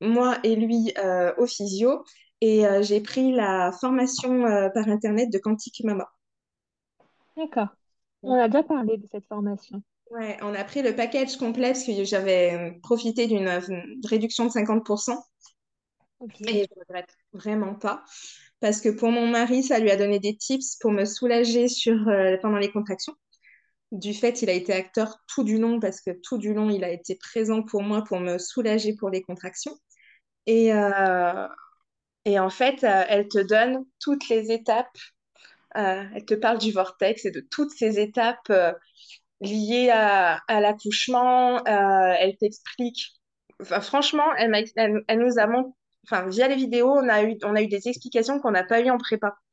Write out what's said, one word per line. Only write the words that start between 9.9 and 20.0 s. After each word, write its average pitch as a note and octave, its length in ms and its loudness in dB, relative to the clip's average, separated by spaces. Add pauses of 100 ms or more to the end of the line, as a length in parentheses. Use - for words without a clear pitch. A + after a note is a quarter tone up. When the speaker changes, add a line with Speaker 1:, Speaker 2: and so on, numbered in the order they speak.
Speaker 1:
Ouais, A3+ 320 -8
on G#3 120 -6
a G3 100 -6
pris C#4+ 180 -4
le A3 140 0
package C4 400 -2
complet A#3+ 320 -2
parce C4 160 -2
que G3+ 200 -2
j'avais, F#3+ 500 2
euh, F3 280 -10
profité A#3 440 -2
d'une, G#3 200 0
euh, F3+ 140 0 (440)
réduction A3+ 420 -2
de A#3+ 40 -2
cinquante A3 340 0
pour G#3 160 -4
cent. B3 220 -6 (960)
Speaker 2:
Ok. A3 300 -18
Speaker 1:
Et G#3 160 0
je F#3+ 160 -12
regrette F3+ 360 -14 (160)
vraiment G#3 420 -4
pas. G#3+ 300 -6 (560)
Parce G#3+ 200 0
que - 80 0
pour G#3+ 220 0
mon A#3 160 2
mari, A#3+ 360 2
ça C4 160 2
lui A3 120 4
a G3 60 4
donné G3+ 220 0